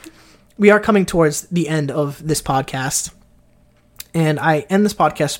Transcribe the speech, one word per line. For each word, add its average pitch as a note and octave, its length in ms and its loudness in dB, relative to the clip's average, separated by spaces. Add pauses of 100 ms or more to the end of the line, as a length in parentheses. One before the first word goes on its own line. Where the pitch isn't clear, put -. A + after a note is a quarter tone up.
(580)
we G#3 100 4
are G#3 120 6
coming G#3 260 2
towards D#3+ 360 0
the F3 260 -2
end D3+ 220 -2
of D3 360 -4
this D#3 160 -2
podcast, C3+ 680 -4 (1000)
and D#3 280 0
I D#3 280 0
end G3 160 4
this G#3 100 0
podcast D3+ 460 0